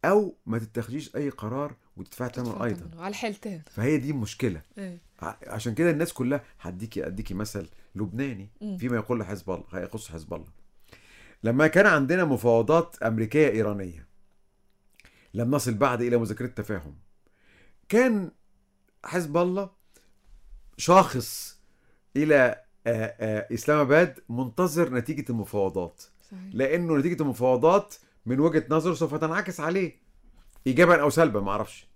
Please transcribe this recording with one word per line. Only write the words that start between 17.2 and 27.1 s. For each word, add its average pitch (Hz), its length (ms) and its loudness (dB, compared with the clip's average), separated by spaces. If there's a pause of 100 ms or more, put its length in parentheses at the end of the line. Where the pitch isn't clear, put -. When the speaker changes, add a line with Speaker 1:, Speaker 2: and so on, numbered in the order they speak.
Speaker 1:
كان 220 420 2 (720)
حزب 160 320 -4
الله 185 340 -2 (1040)
شاخص - 840 2 (560)
إلى، 143 460 4 (240)
آه، 113 340 -2
آه، 110 340 -4
إسلام 151 240 2
آباد 147 400 4 (100)
منتظر 131 680 -2
نتيجة 127 360 -4
المفاوضات. 95 720 -4 (280)
Speaker 2:
صحيح. 185 100 -18 (120)
Speaker 1:
لأنه 156 440 0
نتيجة 156 260 0